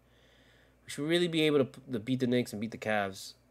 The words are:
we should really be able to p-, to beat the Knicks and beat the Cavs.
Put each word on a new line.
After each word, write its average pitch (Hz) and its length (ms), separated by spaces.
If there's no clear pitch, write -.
we - 60
should 143 140
really 175 220
be 160 140
able 151 160
to 135 80
p-, - 260
to 120 80
beat 127 200
the 131 80
Knicks 123 260
and 104 80
beat 110 100
the - 60
Cavs. 101 560